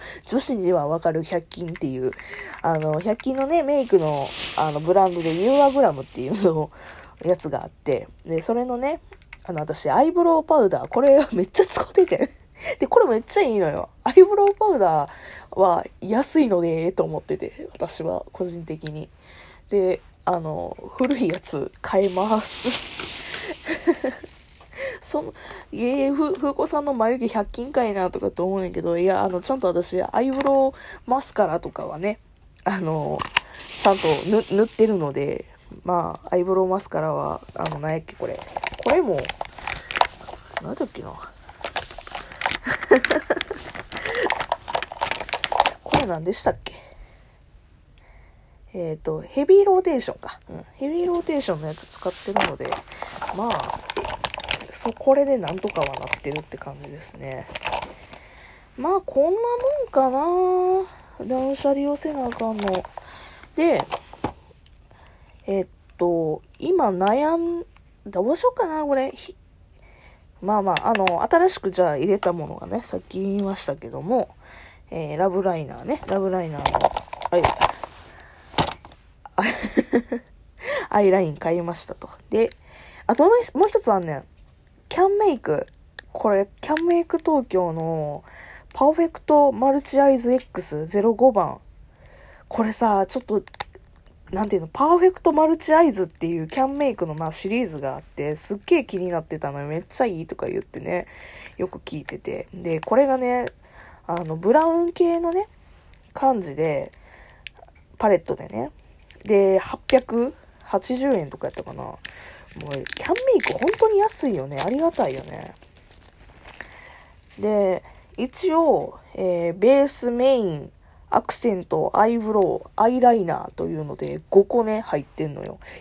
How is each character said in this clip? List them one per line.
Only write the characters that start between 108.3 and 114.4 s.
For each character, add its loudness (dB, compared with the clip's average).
で -12
ね。 -6
で、 4
八 -4
百 2
八 -2
十 0
円 -2
と -14
か -6
や -8
っ -14
た -10
か -14
な。 -12
も -12
う、 -4
キ -8
ャ -2
ン 2
メ 6
イ -2
ク 0
本 -8
当 4
に 4
安 0
い 0
よ -4